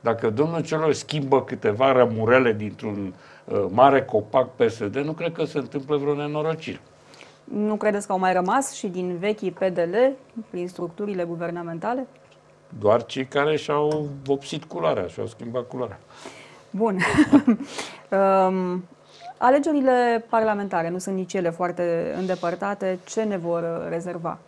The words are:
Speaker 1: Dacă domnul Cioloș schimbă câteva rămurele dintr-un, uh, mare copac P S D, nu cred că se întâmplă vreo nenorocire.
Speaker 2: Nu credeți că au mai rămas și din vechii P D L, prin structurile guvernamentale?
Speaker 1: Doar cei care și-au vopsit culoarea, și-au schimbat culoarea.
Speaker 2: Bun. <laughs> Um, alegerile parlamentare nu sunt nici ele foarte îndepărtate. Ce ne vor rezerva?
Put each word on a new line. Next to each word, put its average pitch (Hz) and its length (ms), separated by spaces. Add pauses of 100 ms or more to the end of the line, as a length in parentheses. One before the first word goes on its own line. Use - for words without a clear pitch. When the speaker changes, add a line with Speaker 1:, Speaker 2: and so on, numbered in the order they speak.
Speaker 1:
Dacă 113 280
domnul 156 320
Cioloș 156 340
schimbă 139 480
câteva 127 480
rămurele 117 600
dintr-un, 101 600 (320)
uh, 101 240
mare 135 320
copac 120 540
P 117 140
S - 80
D, 104 180
nu 143 160
cred 165 200
că 165 120
se 151 140
întâmplă 139 400
vreo 143 180
nenorocire. 151 640 (640)
Speaker 2:
Nu 214 320
credeți 208 300
că - 60
au 185 80
mai 185 140
rămas 196 400
și - 140
din 180 300
vechii 196 340
P 175 80
D 185 180
L, 175 180 (540)
prin 180 180
structurile 180 560
guvernamentale? 170 840 (720)
Speaker 1:
Doar 107 260
cei 131 200
care 147 300
și-au 151 520 (160)
vopsit 139 400
culoarea, 139 440
și-au 104 200
schimbat 120 400
culoarea. 120 320 (680)
Speaker 2:
Bun. 196 320
<laughs> - 60 (1400)
Um, 185 360 (540)
alegerile 254 920
parlamentare 202 600
nu 180 80
sunt 190 180
nici 185 180
ele 180 160
foarte 170 680
îndepărtate. 185 880
Ce - 180
ne 202 140
vor 170 520
rezerva? 170 480 (100)